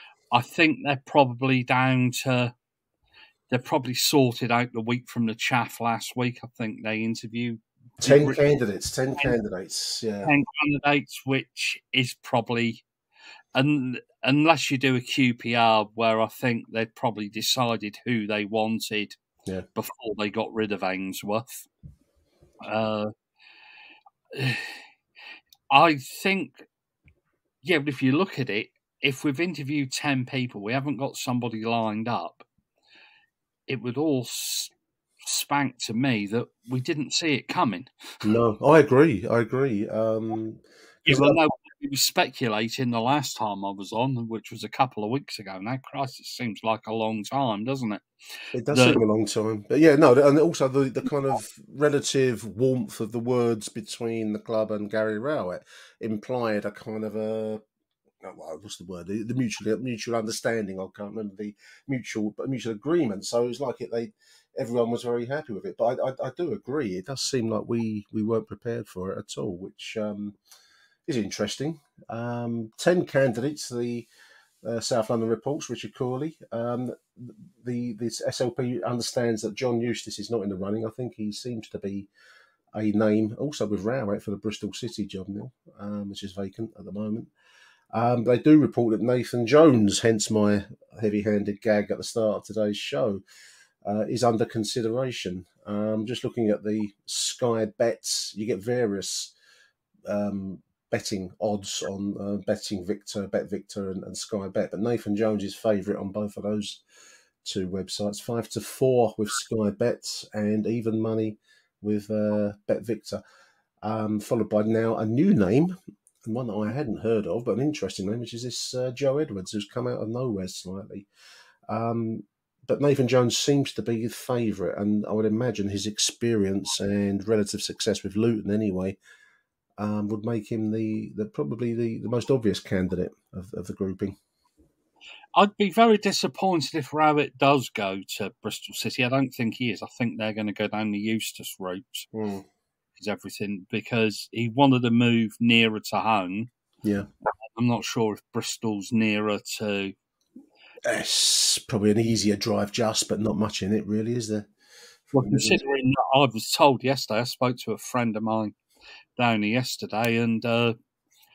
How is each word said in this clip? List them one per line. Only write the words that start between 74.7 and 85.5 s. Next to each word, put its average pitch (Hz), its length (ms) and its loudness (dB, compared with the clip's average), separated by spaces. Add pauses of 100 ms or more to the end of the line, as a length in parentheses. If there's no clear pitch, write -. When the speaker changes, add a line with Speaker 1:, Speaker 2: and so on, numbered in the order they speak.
Speaker 2:
South 113 280 0
London 113 220 0
Reports, 127 400 -2
Richard 110 240 -10
Corley. 131 420 -4 (160)
Um, 120 400 -4 (720)
the, 120 300 -4
this 113 320 -6
S 127 160 -2
L 123 80 0
P 123 320 -4
understands 120 580 0
that 107 140 -4
John 120 260 0
Eustace 117 380 -4
is 104 120 -10
not 113 120 -2
in 101 80 -4
the 98 60 -6
running. 104 280 -4
I 110 60 -6
think 123 240 -10
he 107 180 -6
seems 117 380 -10
to 107 80 -10
be 98 300 -8 (640)
a 107 160 0
name, 107 480 4
also 139 280 -4
with 98 180 -2
Rowett 110 380 -2
for 107 100 -6
the 98 40 -6
Bristol 104 380 -6
City 110 320 -8
job, 95 220 -10
Neil, 107 220 -10 (300)